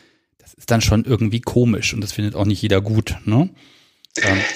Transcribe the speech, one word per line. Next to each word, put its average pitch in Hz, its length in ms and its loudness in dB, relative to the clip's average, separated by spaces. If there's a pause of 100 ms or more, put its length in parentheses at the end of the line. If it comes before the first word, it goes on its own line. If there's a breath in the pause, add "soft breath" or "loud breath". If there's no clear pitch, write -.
(380 soft breath)
das - 160 -20
ist - 160 -8
dann 113 100 2
schon 110 240 2
irgendwie 113 380 0
komisch 120 500 0
und 117 80 -6
das 101 120 -8
findet 104 220 -4
auch 98 120 -2
nicht 101 160 -2
jeder 101 180 2
gut, 107 360 -2 (100)
ne? 127 240 2 (720 soft breath)
Ähm. 98 160 2 (180 loud breath)